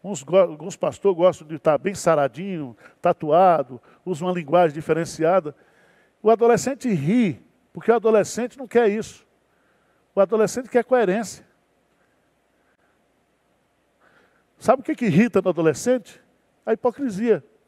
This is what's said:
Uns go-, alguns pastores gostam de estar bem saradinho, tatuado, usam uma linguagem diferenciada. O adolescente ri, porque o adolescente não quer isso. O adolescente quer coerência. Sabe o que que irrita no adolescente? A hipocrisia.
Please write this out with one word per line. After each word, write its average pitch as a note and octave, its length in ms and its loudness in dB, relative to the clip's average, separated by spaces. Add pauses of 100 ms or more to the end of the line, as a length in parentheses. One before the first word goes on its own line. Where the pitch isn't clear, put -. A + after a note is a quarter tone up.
Uns F3+ 200 -12
go-, D#3 140 -2
alguns E3+ 400 0
pastores F3 400 -2
gostam D#3+ 320 0
de D#3+ 60 -12
estar D3+ 240 0
bem F3+ 160 -6
saradinho, D3+ 800 -4 (240)
tatuado, D#3+ 800 2 (240)
usam F3+ 240 -6
uma F3+ 60 -4
linguagem E3+ 400 2
diferenciada. D#3+ 840 -2 (680)
O G#3+ 80 2
adolescente A#3 640 0
ri, F3 500 0 (300)
porque - 180 -4
o A#3 40 6
adolescente A3 640 0
não B3+ 100 -14
quer A#3 220 2
isso. - 360 -10 (880)
O G3 60 2
adolescente G#3+ 480 0
quer A#3 160 0
coerência. G#3+ 600 -2 (3250)
Sabe B3+ 240 0
o - 20 -18
que D#4 100 -4
que A#3+ 120 -4
irrita G3 360 2
no F#3+ 60 0
adolescente? E3+ 720 -2 (460)
A A3 80 -2
hipocrisia. A3+ 680 -2 (260)